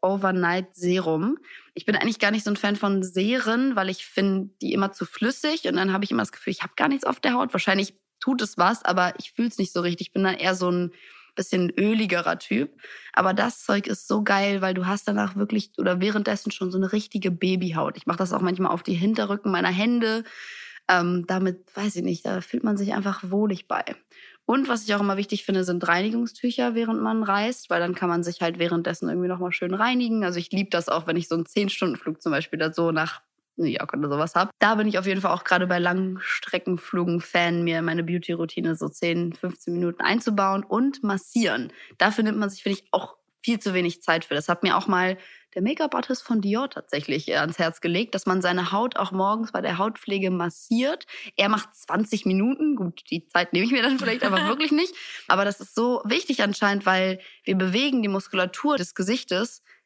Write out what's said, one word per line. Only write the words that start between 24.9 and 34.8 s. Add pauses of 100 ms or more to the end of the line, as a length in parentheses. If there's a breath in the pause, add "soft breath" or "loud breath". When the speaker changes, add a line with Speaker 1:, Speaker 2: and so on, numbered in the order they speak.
Speaker 1:
auch
immer
wichtig
finde,
sind
Reinigungstücher,
während
man
reist,
weil
dann
kann
man
sich
halt
währenddessen
irgendwie
noch
mal
schön
reinigen.
Also
ich
lieb
das
auch,
wenn
ich
so
einen
zehn-Stunden-Flug
zum
Beispiel
da
so
nach (340)
New
York
oder
sowas
hab.
Da
bin